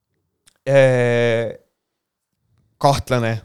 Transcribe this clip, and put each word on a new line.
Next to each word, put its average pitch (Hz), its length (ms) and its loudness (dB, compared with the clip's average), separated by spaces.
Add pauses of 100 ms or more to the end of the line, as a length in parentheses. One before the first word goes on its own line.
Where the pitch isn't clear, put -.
(680)
äh, 120 880 0 (1300)
kahtlane, 123 640 -2